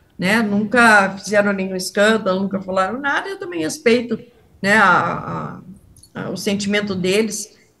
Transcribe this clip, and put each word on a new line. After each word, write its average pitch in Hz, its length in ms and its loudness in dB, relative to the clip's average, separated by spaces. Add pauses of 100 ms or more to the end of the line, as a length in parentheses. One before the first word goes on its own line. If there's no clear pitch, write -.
(180)
né? 208 240 2
Nunca 208 640 4 (100)
fizeram 202 360 0
nenhum 190 200 -4
escândalo, 202 640 0
nunca 196 200 -4
falaram 190 400 -2
nada, 294 300 -4
eu 392 80 -10
também 349 220 -8
respeito, 233 580 0 (420)
né, 202 160 2
a, 170 840 0 (540)
a, - 120 -10
a, - 40 -6
o 190 60 -6
sentimento 202 580 -2
deles, 190 640 -2 (240)